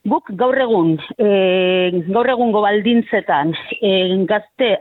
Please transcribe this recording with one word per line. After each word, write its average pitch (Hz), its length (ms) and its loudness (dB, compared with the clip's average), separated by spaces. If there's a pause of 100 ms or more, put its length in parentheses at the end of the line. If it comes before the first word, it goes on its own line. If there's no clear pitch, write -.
Guk 233 300 -2
gaur 247 260 0
egun, 190 400 2 (160)
e, 185 800 2 (120)
gaur 226 260 0
egungo 233 320 0
baldintzetan, 202 920 0 (220)
e, 190 480 0
gazte 214 580 -2